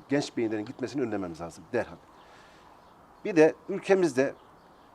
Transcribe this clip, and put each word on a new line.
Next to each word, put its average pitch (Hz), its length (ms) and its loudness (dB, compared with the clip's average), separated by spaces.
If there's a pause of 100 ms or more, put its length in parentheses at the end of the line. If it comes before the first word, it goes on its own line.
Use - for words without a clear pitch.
genç 143 280 -2
beyinlerin 107 280 -2
gitmesini 127 360 -8
önlememiz 95 400 -6
lazım 85 220 -14 (100)
derhal. 92 220 -4 (1300)
Bir 202 100 -6
de 156 200 8 (140)
ülkemizde 170 640 2 (600)